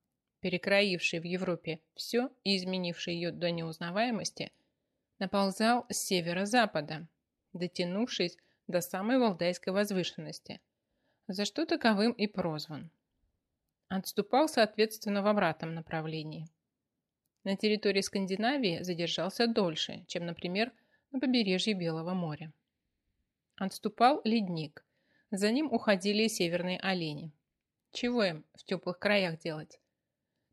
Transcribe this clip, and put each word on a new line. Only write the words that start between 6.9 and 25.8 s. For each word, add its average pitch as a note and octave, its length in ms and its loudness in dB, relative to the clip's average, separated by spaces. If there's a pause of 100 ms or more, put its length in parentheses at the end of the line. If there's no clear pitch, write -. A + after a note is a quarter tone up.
дотянувшись F3+ 840 -2 (300)
до F3+ 140 0
самой G#3+ 380 0
Валдайской F3+ 520 2
возвышенности, F#3 880 -2 (680)
за G3+ 180 -2
что D4+ 200 -2
таковым A#3 460 4
и G#3 160 -2
прозван. D#3+ 640 -6 (1000)
Отступал, G#3 600 2
соответственно, G#3+ 720 2
в G3 60 2
обратном E3 480 2
направлении. D#3+ 720 -6 (1000)
На G3 100 0
территории G#3 460 2
Скандинавии G3 800 0
задержался F3 640 0
дольше, F3+ 600 0
чем, F3 180 -4
например, F3+ 460 -2 (400)
на C4+ 80 -4
побережье A3 540 2
Белого E3 400 -2
моря. D#3+ 380 -4 (1040)
Отступал A#3 680 2
ледник, F3+ 600 -2 (440)
за G#3 220 0
ним D4 200 0
уходили G#3 560 2